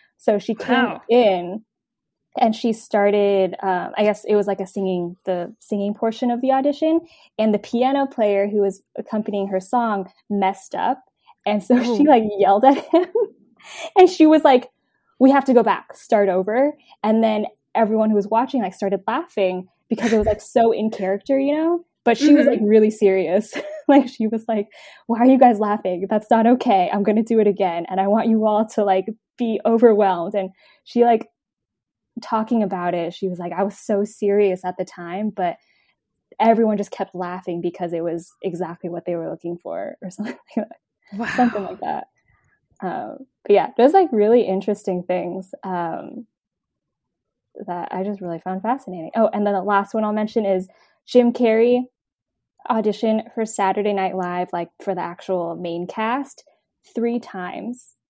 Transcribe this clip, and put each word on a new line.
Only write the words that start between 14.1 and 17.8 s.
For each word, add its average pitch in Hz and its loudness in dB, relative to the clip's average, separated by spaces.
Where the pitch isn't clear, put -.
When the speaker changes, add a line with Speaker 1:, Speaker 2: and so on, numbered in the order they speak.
Speaker 1:
was 311 6
like, 254 4
"We 262 8
have 277 4
to 269 2
go 240 6
back, 208 -2
start 202 0
over." 214 0
And 220 2
then 214 0
everyone 220 2